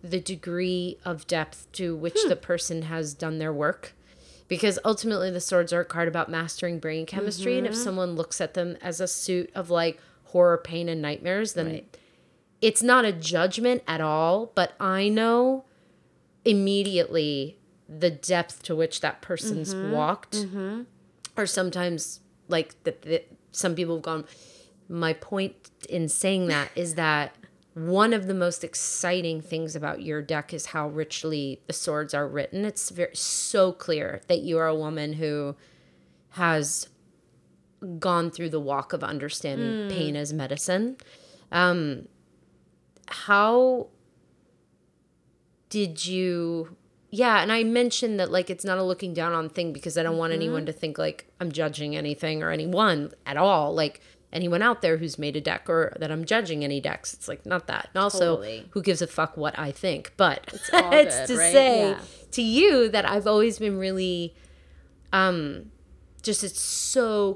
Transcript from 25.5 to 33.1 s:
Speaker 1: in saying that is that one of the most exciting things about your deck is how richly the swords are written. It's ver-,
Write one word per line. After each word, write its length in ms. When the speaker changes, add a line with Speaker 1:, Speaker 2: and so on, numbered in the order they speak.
Speaker 1:
in 200
saying 400
that 260
is 220
that 380
one 380
of 140
the 80
most 280
exciting 800
things 340
about 280
your 180
deck 320
is 140
how 220
richly 760
the 60
swords 400
are 160
written. 380
It's 240
ver-, 240